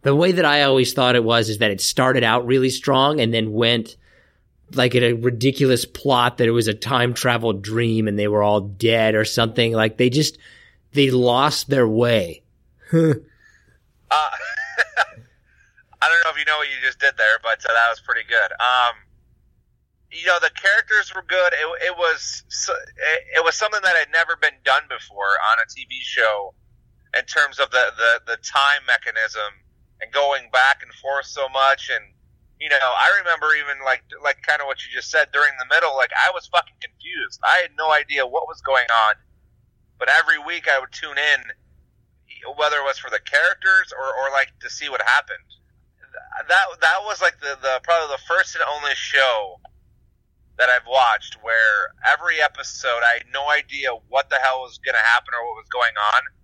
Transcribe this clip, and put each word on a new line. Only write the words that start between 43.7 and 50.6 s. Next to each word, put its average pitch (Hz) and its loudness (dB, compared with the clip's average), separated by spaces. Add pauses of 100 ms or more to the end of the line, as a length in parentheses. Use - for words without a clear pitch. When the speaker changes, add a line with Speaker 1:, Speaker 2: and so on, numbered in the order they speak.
Speaker 2:
or, 131 -8
or, 135 -4
like, 135 0
to 120 -14
see 147 -10
what 123 -4
happened. 113 0 (1040)
That, 190 4 (160)
that 170 2
was, 208 -6
like, 180 0
the, 143 -8
the, 131 -2
probably 160 0
the 131 -8
first 180 -2
and 165 -2
only 147 -4
show 117 0 (960)
that 123 2